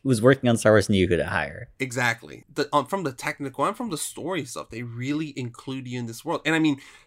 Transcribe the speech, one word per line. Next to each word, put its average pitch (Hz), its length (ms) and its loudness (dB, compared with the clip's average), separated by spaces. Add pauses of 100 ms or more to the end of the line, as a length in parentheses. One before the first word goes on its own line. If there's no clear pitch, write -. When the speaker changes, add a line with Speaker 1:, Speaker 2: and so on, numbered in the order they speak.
Speaker 1:
was 127 180 2
working 127 280 6
on 117 80 4
Star 107 140 6
Wars 107 180 6
knew 95 180 4
who 87 80 2
to 73 100 -2
hire. 78 420 -6 (120)
Speaker 2:
Exactly. 120 720 -4
The, 143 200 -2
um, 147 140 2
from 196 180 -4
the 135 80 -2
technical 139 520 -4
and 190 120 0
from 240 140 -8
the 156 80 -4
story 160 460 -6
stuff, 76 260 -12
they 113 120 -10
really 131 560 -4
include 127 500 -10
you 123 100 -6
in 120 80 -6
this 113 180 -12
world. 156 200 -4
And 156 100 2
I 160 40 2
mean, 151 220 2 (260)